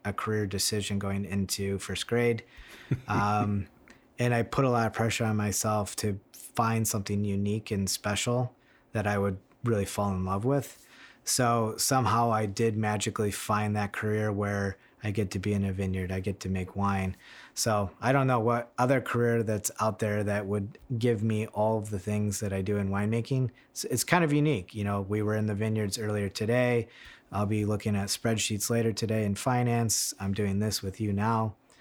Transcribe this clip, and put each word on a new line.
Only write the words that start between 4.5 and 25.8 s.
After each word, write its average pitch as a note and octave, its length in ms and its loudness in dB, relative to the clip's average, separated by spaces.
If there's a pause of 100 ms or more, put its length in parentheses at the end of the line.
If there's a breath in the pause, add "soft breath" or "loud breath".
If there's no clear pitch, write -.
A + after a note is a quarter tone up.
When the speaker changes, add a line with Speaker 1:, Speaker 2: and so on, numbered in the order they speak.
Speaker 1:
a C3 40 4
lot A#2 180 4
of A2 60 -2
pressure A2+ 300 0
on A2 140 0
myself G#2 600 0
to G2+ 220 -2 (140)
find A2+ 540 -2
something G#2 360 -2
unique G2+ 460 -2
and G2 180 0
special A#2+ 680 -2 (380 soft breath)
that G#2 120 0
I G#2 140 2
would G2 180 0 (260)
really G#2+ 220 2
fall G2+ 240 -2
in F#2 160 -2
love G2 180 0
with. C#3 400 -2 (400 loud breath)
So A#2 540 2
somehow A#2 540 4
I G#2+ 160 2
did A2 280 0
magically G#2+ 540 0
find G#2 460 0
that G#2 180 0
career G#2+ 380 0
where G2+ 460 0 (260 soft breath)
I G#2+ 80 -2
get G2 200 0
to G2+ 80 -2
be G#2 140 0
in G2+ 100 2
a G2 80 0
vineyard, F#2 400 -2
I F#2+ 80 -2
get F#2+ 220 -4
to F#2+ 80 -6
make F#2 260 -2
wine. G2 400 0 (380 loud breath)
So G#2 380 0 (100)
I A#2 100 2
don't C3+ 140 4
know B2+ 140 4
what A#2+ 400 0
other B2+ 200 4
career A#2+ 440 2
that's G#2 260 -2 (100)
out A2 200 0
there G#2 240 0
that G2+ 240 -2
would G2+ 320 -2 (180)
give A2+ 240 2
me A2 260 2
all A2 300 2
of G#2 140 -4
the G2+ 80 -4
things G#2 400 -2
that G2+ 120 -2
I G2 120 0
do G2+ 140 0
in G2 120 0
winemaking. A2+ 640 0 (200 loud breath)
It's, - 140 -8
it's - 180 -2
kind E3+ 200 4
of D3 100 2
unique. D3 400 2
You G#2 100 -4
know, G2+ 180 0
we G2+ 200 -2
were G#2 140 0
in G#2+ 100 0
the G#2+ 100 0
vineyards G#2+ 440 -2